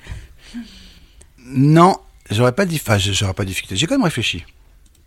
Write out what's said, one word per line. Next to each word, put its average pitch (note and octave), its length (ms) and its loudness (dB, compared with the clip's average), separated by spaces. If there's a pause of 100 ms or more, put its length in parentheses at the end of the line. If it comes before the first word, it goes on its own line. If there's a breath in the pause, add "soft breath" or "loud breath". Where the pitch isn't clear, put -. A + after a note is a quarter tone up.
(1500 loud breath)
Non, D3+ 500 4 (320)
j'aurais B2 240 2
pas G3+ 120 0
de F3 40 -4
dif-, D#3+ 160 -6
enfin, G#2 140 2
je, G2+ 120 -2
j'aurais G2 220 -2
pas G2+ 100 -4
de F#2+ 60 -6
difficulté. - 260 -10
J'ai A#2+ 120 -2
quand C4+ 80 -2
même C4 80 0
réfléchi. A#2 420 -4 (600)